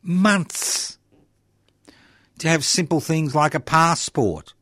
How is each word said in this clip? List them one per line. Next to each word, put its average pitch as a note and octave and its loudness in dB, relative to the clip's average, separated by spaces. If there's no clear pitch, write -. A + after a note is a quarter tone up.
months, F#3 0
to E3 -6
have D#3+ 2
simple E3 0
things D#3 -2
like D3+ 2
a D3 0
passport D3 0